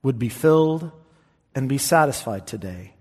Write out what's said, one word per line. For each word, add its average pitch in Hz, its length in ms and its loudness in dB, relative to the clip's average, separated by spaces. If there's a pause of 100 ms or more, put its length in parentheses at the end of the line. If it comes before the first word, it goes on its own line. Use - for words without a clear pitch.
would 131 160 0
be 117 100 -2
filled 156 640 2 (600)
and 135 160 -2
be 139 80 0
satisfied 131 680 0
today 95 540 -12